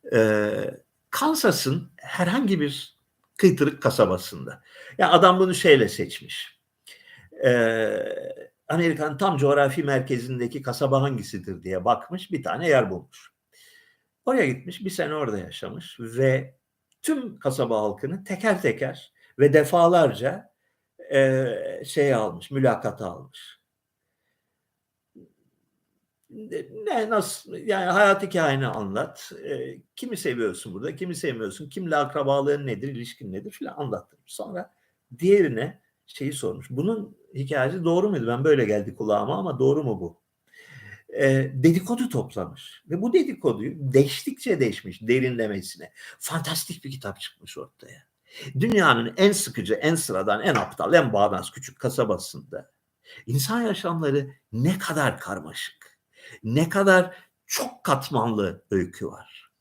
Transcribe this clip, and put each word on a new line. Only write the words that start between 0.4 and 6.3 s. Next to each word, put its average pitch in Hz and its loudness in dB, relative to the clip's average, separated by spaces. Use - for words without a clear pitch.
Kansas'ın 214 0
herhangi 190 -2
bir - -6
kıytırık 147 4
kasabasında. 90 0
Ya 165 4
adam 185 8
bunu 185 2
şeyle 135 6
seçmiş. - -10